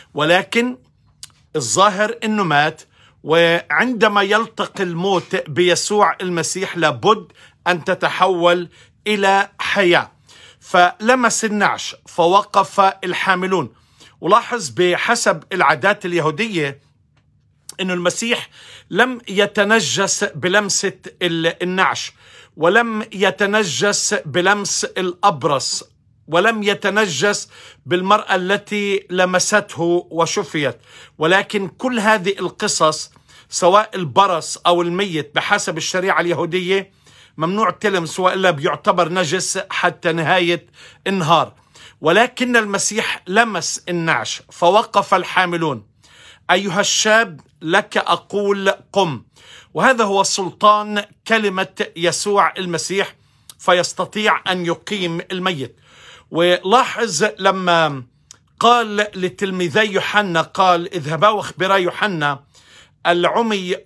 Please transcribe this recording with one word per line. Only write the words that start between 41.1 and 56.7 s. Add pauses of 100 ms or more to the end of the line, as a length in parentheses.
ولكن
المسيح
لمس
النعش
فوقف
الحاملون. (640)
"أيها
الشاب، (220)
لك
أقول: (220)
قم." (500)
وهذا
هو
سلطان (240)
كلمة (100)
يسوع
المسيح، (440)
فيستطيع
أن
يقيم (120)
الميت. (540)
ولاحظ (140)